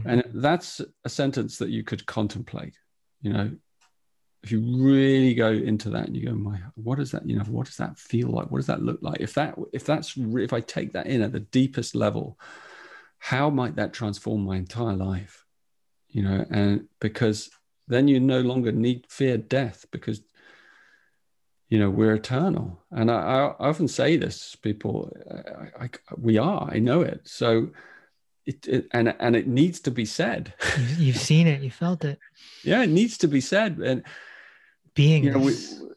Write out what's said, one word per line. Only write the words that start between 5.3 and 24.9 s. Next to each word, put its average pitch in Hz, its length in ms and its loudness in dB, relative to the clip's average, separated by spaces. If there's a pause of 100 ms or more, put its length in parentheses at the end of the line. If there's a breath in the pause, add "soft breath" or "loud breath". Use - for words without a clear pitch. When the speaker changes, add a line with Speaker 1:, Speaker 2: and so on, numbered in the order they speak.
Speaker 1:
go 113 180 4
into 110 400 0
that 113 160 -4
and - 100 -6
you 120 100 -4
go, 117 80 -4
"My, 104 240 -4 (160)
what 117 220 -4
does 135 140 -4
that, - 160 -6
you 117 100 -2
know, 104 80 -2
what 117 220 -4
does - 100 -20
that - 200 -6
feel 120 320 -2
like? - 220 -4
What 131 80 -2
does 131 80 -4
that - 160 -2
look 58 180 -4
like?" - 200 -6
If - 140 -6
that, 147 200 0 (160)
if - 140 -10
that's 156 320 -2
re-, 117 260 -2
if 120 100 -4
I 117 60 0
take - 340 -6
that - 140 -6
in 139 140 2
at 151 100 0
the - 80 -6
deepest 127 560 0
level, 107 420 -2 (840 loud breath)
how 139 300 0
might 127 280 0
that 101 160 -4
transform 107 500 -4
my 95 140 -2
entire 107 380 -4
life? 95 500 -6 (640)
You 107 140 -4
know, 98 280 0
and 101 360 2 (120)
because 107 500 -2 (380)
then 131 200 4
you 135 120 6
no 127 220 2
longer 123 300 0
need 120 380 0
fear 127 280 0
death 120 540 -4
because, 110 300 -8 (1500 soft breath)
you 110 100 4
know, 101 100 4
we're 107 240 4
eternal. 117 800 -2
And 117 180 0
I, 117 60 2
I, 117 320 0
I - 220 -2
often 156 180 0
say 135 300 2
this - 340 -6
to - 80 -20
people, - 520 -4 (680)